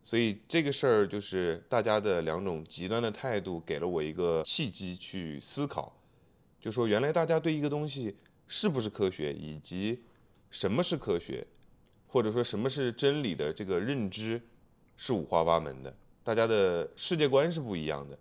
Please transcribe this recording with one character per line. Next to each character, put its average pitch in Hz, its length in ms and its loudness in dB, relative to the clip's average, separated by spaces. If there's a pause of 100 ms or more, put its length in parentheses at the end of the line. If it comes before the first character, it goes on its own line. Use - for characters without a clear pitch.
所 - 160 -2
以 110 300 2
这 165 160 2
个 139 80 0
事 135 160 0
儿 107 180 6
就 101 140 -4
是 90 480 -2
大 117 140 2
家 107 180 2
的 95 220 2
两 82 240 -2
种 80 180 -4
极 87 240 -8
端 113 160 0
的 110 80 -2
态 110 300 -4
度， 87 240 -6
给 78 120 -4
了 80 80 -2
我 87 160 0
一 78 120 -4
个 85 320 2
契 139 240 0
机 90 260 -8
去 82 420 -8
思 139 300 -4
考， - 260 -8 (680)
就 117 100 -6
说 117 160 2
原 104 140 4
来 147 100 2
大 165 140 2
家 160 120 4
对 156 160 2
一 151 60 0
个 143 100 0
东 151 160 0
西 135 300 -6 (320)
是 - 220 0
不 135 100 2
是 110 100 -2
科 98 220 0
学， 73 220 -4
以 76 260 -10
及 104 420 -4 (480)
什 - 200 -2
么 143 140 2
是 175 140 0
科 92 200 0
学， - 300 -8 (600)
或 123 140 2
者 107 80 0
说 120 140 0
什 101 160 -2
么 131 100 0
是 131 220 -2
真 139 320 2
理 98 100 0
的 73 200 -2
这 107 100 -8
个 92 160 0
认 113 300 -2
知 113 320 -4 (560)
是 - 160 -2
五 87 100 0
花 82 220 4
八 82 160 6
门 67 200 -10
的， 65 140 -12 (300)
大 113 100 0
家 113 100 6
的 95 520 2
世 - 180 -2
界 151 100 4
观 135 240 6
是 160 120 -4
不 113 120 -4
一 80 120 -4
样 71 240 -4
的。 69 120 -16